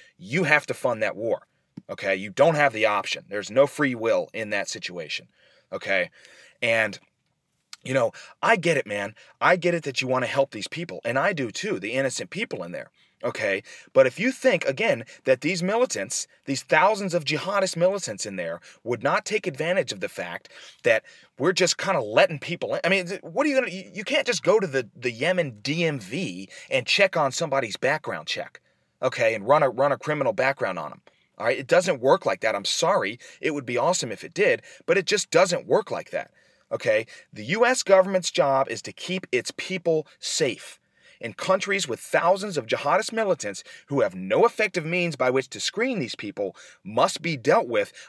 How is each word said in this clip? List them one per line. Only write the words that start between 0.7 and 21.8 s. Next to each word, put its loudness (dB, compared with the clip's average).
fund -2
that -2
war. -4
Okay, -2
you -6
don't 4
have 4
the 2
option. -2
There's -8
no 6
free 0
will 2
in -6
that -2
situation. -8
Okay, -2
and, 2
you -4
know, 2
I 4
get 2
it, -2
man. -6
I 6
get 2
it -2
that -2
you -4
wanna 0
help 0
these -8
people, -10
and 0
I 2
do -4
too, -6
the -6
innocent -2
people -6
in -10
there. -12
Okay, -2
but 8
if -2
you 0
think, 0
again, 0
that 2
these -2
militants, -2
these -4
thousands 2
of -2
jihadist -2
militants 0
in -8
there, -6
would -4
not 0
take -2
advantage -2
of -10
the -4
fact -10
that 4
we're 2
just 2
kinda 0